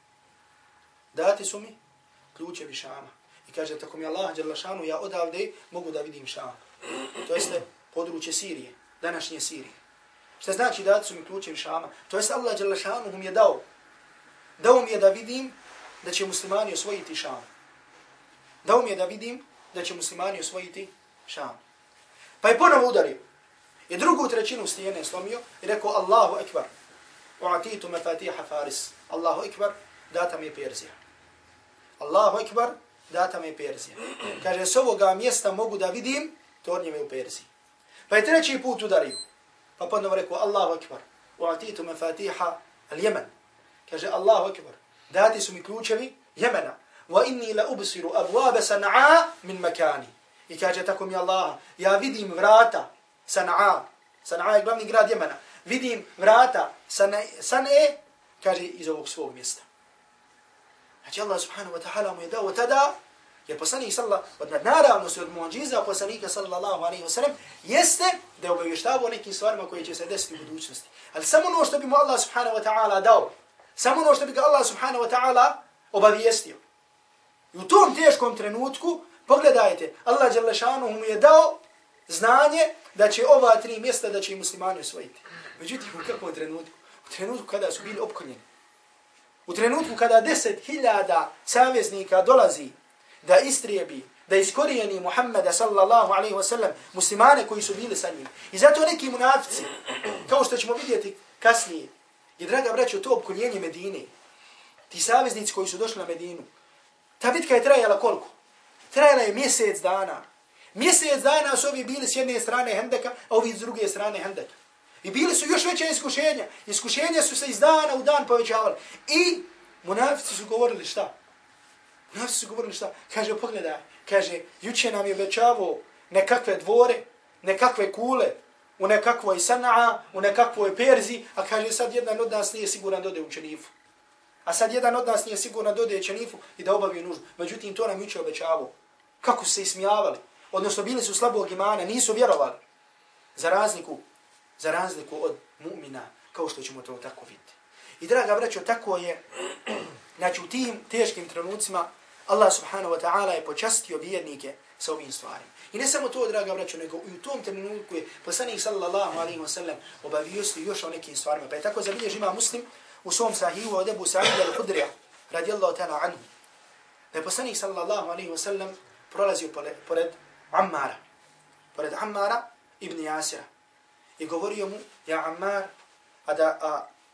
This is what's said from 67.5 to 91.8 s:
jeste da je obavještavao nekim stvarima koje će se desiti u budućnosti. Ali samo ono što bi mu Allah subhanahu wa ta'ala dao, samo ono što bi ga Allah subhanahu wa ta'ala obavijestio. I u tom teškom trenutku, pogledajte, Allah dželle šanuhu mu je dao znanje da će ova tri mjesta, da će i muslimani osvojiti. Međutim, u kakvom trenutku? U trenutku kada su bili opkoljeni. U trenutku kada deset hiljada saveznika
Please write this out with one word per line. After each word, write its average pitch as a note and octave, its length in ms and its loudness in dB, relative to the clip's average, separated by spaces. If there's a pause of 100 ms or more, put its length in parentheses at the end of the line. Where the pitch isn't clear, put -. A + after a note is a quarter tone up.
jeste E4+ 400 2 (360)
da F3+ 60 -6
je F3 60 0
obavještavao G3+ 560 0
nekim G#3 240 -8
stvarima G#3 360 -2
koje F3 160 -10
će E3+ 100 -10
se E3+ 120 -8
desiti F3+ 280 -6
u D#3 40 -14
budućnosti. D#3 500 -14 (260)
Ali A#3 100 -8
samo D#4+ 220 4
ono E4+ 180 2
što C#4+ 140 0
bi C4+ 80 -6
mu C4+ 100 2
Allah C4+ 240 6
subhanahu A3+ 360 -2
wa G#3 80 -4
ta'ala G#3+ 360 2
dao, E3+ 300 6 (440)
samo C#4 280 2
ono D4+ 120 8
što C#4 120 0
bi C#4 60 -10
ga C#4 100 0
Allah C#4 240 6
subhanahu B3 380 -2
wa A3 60 -4
ta'ala B3 420 6 (400)
obavijestio. G#3+ 640 4 (960)
I - 60 -14
u F#4+ 40 -10
tom F#4+ 340 6
teškom C4 400 6
trenutku, B3+ 640 -4 (260)
pogledajte, A#3 680 4 (100)
Allah B3+ 300 4
dželle A3+ 200 2
šanuhu B3 380 -2
mu A3 120 -8
je G#3+ 120 -2
dao D#4 420 8 (500)
znanje C4+ 640 4 (200)
da G#3 140 4
će A3 180 0
ova B3+ 300 8
tri A3+ 240 -6
mjesta, A#3+ 280 -4
da G3+ 120 -4
će G3 120 -8
i G3 40 -8
muslimani F#3 440 -6
osvojiti. - 400 -14 (400)
Međutim, A#3+ 340 -12
u E3+ 120 -12
kakvom F3+ 280 -8
trenutku? D#3 440 -10 (280)
U - 100 -20
trenutku G#3 300 -8
kada G3 260 -4
su - 100 -10
bili G#3 180 -10
opkoljeni. F3 480 -10 (1000)
U F3 60 -8
trenutku A#3+ 420 0
kada A3+ 240 6
deset A3+ 440 0
hiljada G#3 680 2 (120)
saveznika G3 760 4